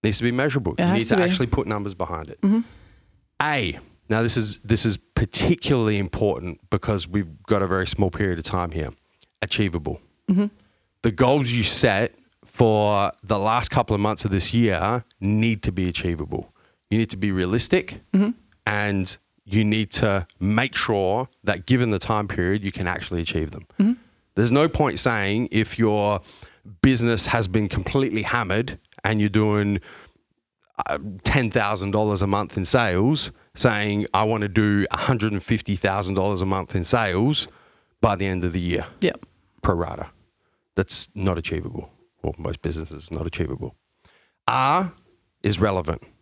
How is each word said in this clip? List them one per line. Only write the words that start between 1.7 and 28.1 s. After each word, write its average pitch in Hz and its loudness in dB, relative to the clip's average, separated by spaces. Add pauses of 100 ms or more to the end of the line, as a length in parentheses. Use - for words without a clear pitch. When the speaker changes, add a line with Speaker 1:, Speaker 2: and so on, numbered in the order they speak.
Speaker 1:
behind 82 -6
it. - -12
Speaker 2:
Mm-hmm. 214 4 (800)
Speaker 1:
A, 139 -2 (300)
now 110 2
this 113 0
is, 107 -4
this 107 0
is 107 2 (180)
particularly 113 0
important 90 -2 (100)
because 95 -2
we've 87 -4
got 101 2
a 98 0
very 92 0
small 95 -2
period 92 -2
of 82 -10
time 87 -2
here. 78 -6 (520)
Achievable. 85 -4 (300)
Speaker 2:
Mm-hmm. 196 4 (560)
Speaker 1:
The 117 2
goals 127 2
you 120 0
set 107 2 (300)
for 104 2 (100)
the 107 0
last 110 0
couple 117 2
of 101 0
months 104 -2
of 104 0
this 92 0
year 110 2 (160)
need 107 0
to 101 -2
be 92 -2
achievable. 85 -6 (380)
You 107 2
need 113 0
to 107 -10
be 98 -2
realistic 95 0 (140)
Speaker 2:
Mm-hmm. 202 4 (360)
Speaker 1:
and 104 -2 (300)
you 104 2
need 107 0
to 98 0 (140)
make 107 0
sure 104 0 (140)
that 92 -2
given 123 4
the 101 2
time 107 -2
period, 95 0
you 98 -4
can 92 -4
actually 87 -4
achieve 80 -4
them. - -14 (120)
Speaker 2:
Mm-hmm. 208 4 (440)
Speaker 1:
There's 113 4
no 147 4
point 151 0
saying 107 0
if - 0
your 104 2 (580)
business 117 2
has 117 2
been 101 0
completely 110 -2